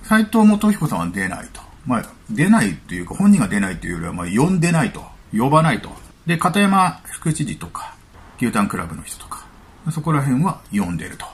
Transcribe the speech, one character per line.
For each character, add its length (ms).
斎 200
藤 160
元 320
彦 160
さ 100
ん 20
は 80
出 200
な 160
い 80
と。 100
ま 120
あ、 80
出 200
な 140
い 120
と 180
い 80
う 40
か、 100
本 160
人 100
が 80
出 100
な 120
い 60
と 100
い 20
う 40
よ 60
り 60
は、 80
ま 100
あ、 40
呼 240
ん 100
で 100
な 140
い 60
と。 120
呼 140
ば 140
な 100
い 80
と。 80
で、 120
片 220
山 460
副 280
知 120
事 120
と 100
か、 280
牛 140
タ 100
ン 60
ク 100
ラ 80
ブ 100
の 80
人 140
と 100
か、 180
そ 100
こ 100
ら 100
辺 220
は 180
呼 200
ん 60
で 100
る 100
と。 160